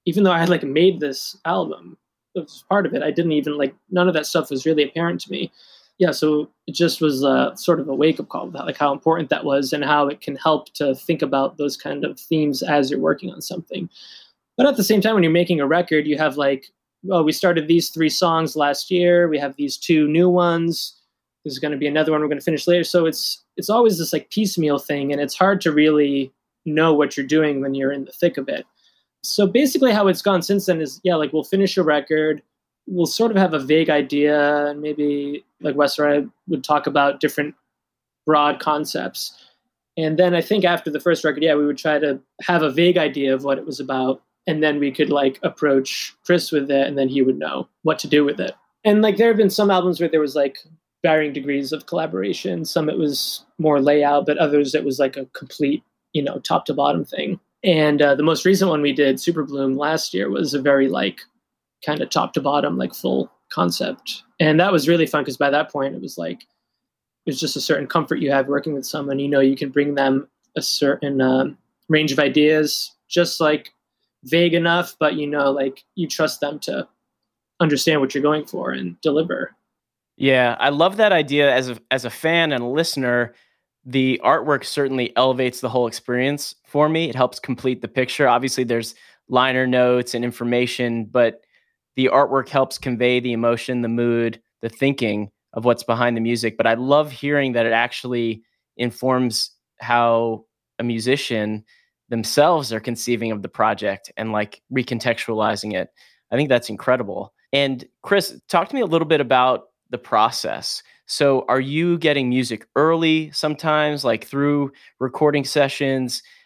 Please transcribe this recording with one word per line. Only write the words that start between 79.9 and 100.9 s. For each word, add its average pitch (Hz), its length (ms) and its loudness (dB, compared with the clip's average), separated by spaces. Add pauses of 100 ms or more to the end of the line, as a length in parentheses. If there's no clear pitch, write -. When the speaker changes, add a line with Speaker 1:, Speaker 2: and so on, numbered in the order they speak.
Speaker 2:
Yeah, 127 420 2
I 139 120 2
love 170 260 2
that 208 160 4
idea. 143 420 2
As 127 160 0
a, 117 80 -10 (140)
as 131 120 -2
a 117 60 -8
fan 165 400 0
and 123 120 -2
a 120 40 -6
listener, 123 680 -2 (500)
the 131 400 0
artwork 135 400 2
certainly 131 520 -4
elevates 127 440 0
the 123 80 -6
whole 123 180 0
experience 127 760 -4
for 151 240 2
me. 160 200 0
It 117 60 -8
helps 127 240 0
complete 127 420 -4
the - 80 -8
picture. 131 380 0
Obviously, 123 380 0
there's 117 320 -4 (320)
liner 127 400 2
notes 123 460 2
and 120 100 -4
information, 120 800 -2
but 113 380 2 (520)
the - 120 2
artwork 135 420 2
helps 135 280 0
convey 123 440 0
the 120 120 -4
emotion, 120 500 -2
the 117 60 -2
mood, 117 540 0 (180)
the 117 80 -6
thinking 110 640 -2 (220)
of 113 120 -6
what's 120 200 2
behind 117 320 0
the 113 40 -2
music. 113 360 -2
But 110 100 0
I 113 80 4
love 139 380 2
hearing 139 400 -2
that 117 140 0
it 113 60 0
actually 117 680 -2 (340)
informs 127 760 -2 (260)
how 117 680 0 (340)
a 117 60 -4
musician 113 800 -2 (440)